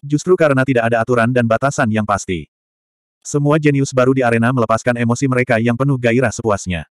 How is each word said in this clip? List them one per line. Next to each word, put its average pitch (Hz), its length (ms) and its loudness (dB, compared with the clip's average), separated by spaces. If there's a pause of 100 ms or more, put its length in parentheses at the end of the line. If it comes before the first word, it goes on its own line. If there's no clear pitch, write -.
Justru 147 320 0
karena 139 320 2
tidak 117 240 0
ada 117 80 0
aturan 117 320 0
dan 123 160 2
batasan 131 460 0
yang 107 100 0
pasti, 95 460 -4 (720)
semua 147 400 0
jenius 139 320 0
baru 131 240 2
di 131 80 0
arena 117 240 2
melepaskan 120 480 0
emosi 120 320 0
mereka 123 320 0
yang 117 160 0
penuh 135 240 -2
gairah 120 320 0
sepuasnya. 92 580 -4